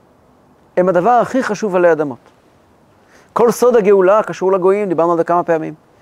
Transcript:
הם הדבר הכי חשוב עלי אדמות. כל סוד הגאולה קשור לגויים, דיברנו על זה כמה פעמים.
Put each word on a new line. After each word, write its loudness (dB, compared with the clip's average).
הם 0
הדבר 0
הכי 0
חשוב -6
עלי 4
אדמות. -4
כל 2
סוד 2
הגאולה 4
קשור -4
לגויים, 0
דיברנו 0
על 0
זה 0
כמה -2
פעמים. -4